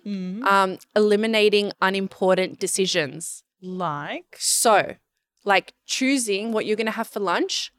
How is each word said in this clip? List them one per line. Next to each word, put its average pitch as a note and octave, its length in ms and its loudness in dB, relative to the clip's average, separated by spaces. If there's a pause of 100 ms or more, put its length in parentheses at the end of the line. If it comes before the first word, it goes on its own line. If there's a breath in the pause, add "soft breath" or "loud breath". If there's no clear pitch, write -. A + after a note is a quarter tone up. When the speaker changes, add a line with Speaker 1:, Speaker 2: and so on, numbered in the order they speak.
Speaker 1:
Mm. G3 400 -8
Speaker 2:
Um, G3 320 4 (180)
eliminating G#3 840 4
unimportant F#3+ 800 0
decisions. F3 840 -2 (180)
Speaker 1:
Like? F3+ 800 -8
Speaker 2:
So, - 560 2 (480)
like, G3 300 0 (120)
choosing A#3 640 -2
what G#3+ 140 -2
you're G#3 120 -2
gonna A3+ 140 -4
have A3 160 -6
for - 120 -10
lunch G3+ 600 -2